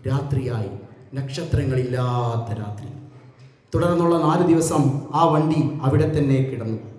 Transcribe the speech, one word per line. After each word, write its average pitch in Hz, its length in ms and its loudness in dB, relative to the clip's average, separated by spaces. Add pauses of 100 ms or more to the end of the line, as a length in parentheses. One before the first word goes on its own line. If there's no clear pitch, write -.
രാത്രിയായി, 127 600 -2 (460)
നക്ഷത്രങ്ങളില്ലാത്ത 123 1400 -2
രാത്രി. 104 280 -10 (880)
തുടർന്നുള്ള 170 440 2
നാല് 165 280 2
ദിവസം 151 540 2 (120)
ആ 165 120 4
വണ്ടി 151 440 2 (120)
അവിടെ 147 360 2
തന്നെ 135 180 4
കിടന്നു. 113 420 -2 (220)